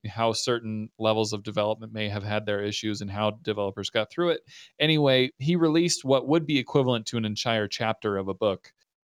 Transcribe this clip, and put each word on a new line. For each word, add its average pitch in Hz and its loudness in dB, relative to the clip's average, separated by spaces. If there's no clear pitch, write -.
how 110 0
certain 110 -4
levels 110 2
of 104 -8
development 107 -4
may 107 -6
have 101 -6
had 104 -4
their 101 0
issues 104 -4
and 101 -8
how 104 0
developers 101 -4
got 110 -2
through 175 0
it. 160 -2
Anyway, 143 4
he 160 2
released 165 2
what 131 4
would 156 2
be 143 2
equivalent 123 2
to 120 -4
an 113 0
entire 107 -2
chapter 110 -2
of 95 -2
a 95 -4
book 98 -2